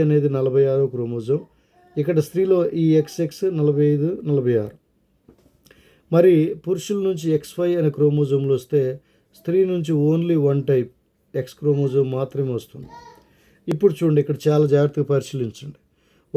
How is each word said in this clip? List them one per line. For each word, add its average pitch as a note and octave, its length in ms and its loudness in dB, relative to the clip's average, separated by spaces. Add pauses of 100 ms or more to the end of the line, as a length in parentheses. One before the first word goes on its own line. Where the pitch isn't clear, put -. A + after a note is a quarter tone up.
అనేది D3 280 2
నలభై C3+ 360 2
ఆరో C3+ 220 2
క్రోమోజోమ్. A#2+ 580 -4 (520)
ఇక్కడ D#3 220 0
స్త్రీలో F3+ 520 0
ఈ E3 160 0 (160)
ఎక్స్ఎక్స్ D#3 420 -6
నలభై D3 500 0
ఐదు, D#3 300 -2
నలభై C3 300 0 (100)
ఆరు. G#2+ 120 -14 (1400)
మరి F3 220 6 (320)
పురుషుల F#3+ 420 -4
నుంచి E3 180 -6 (120)
ఎక్స్వై F3 380 -4
అనే D#3 140 0
క్రోమోజోములు C#3+ 640 0
వస్తే C3 460 -2 (380)
స్త్రీ F#3 260 0
నుంచి F3 280 -2
only D#3+ 420 2 (140)
one C#3 120 0 (100)
type B2+ 200 0 (440)
ఎక్స్ C3 260 -8
క్రోమోజోమ్ C#3 520 0
మాత్రమే C3 400 -4
వస్తుంది. - 360 -12 (800)
ఇప్పుడు E3+ 300 2
చూడండి, D#3 220 2
ఇక్కడ C#3+ 160 -2 (120)
చాలా D3+ 180 4
జాగ్రత్తగా C#3+ 380 2
పరిశీలించండి. C3+ 760 -6 (580)